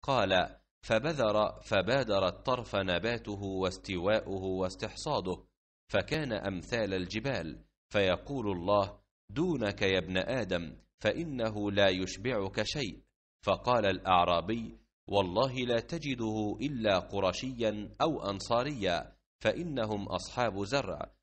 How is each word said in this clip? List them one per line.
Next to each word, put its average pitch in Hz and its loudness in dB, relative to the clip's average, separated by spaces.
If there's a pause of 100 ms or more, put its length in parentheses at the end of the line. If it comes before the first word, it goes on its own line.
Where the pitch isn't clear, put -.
قال: 95 2 (260)
"فبذر، 113 2
فبادر 101 2
الطرف 117 -2
نباته 101 -2
واستواؤه 95 0
واستحصاده، 92 -4 (480)
فكان 135 0
أمثال 98 -2
الجبال، 92 -4 (280)
فيقول 101 2
الله: 95 2 (320)
'دونك 117 0
يا 95 4
ابن 90 -2
آدم، 92 -2 (260)
فإنه 110 -2
لا 98 6
يشبعك 98 -2
شيء.'" 107 -4 (440)
فقال 107 2
الأعرابي: 92 2 (300)
"والله 98 2
لا 120 0
تجده 113 -2
إلا 110 2
قرشيا 104 -2 (100)
أو 143 0
أنصاريا، 101 0 (260)
فإنهم 110 0
أصحاب 101 -2
زرع 101 -4 (100)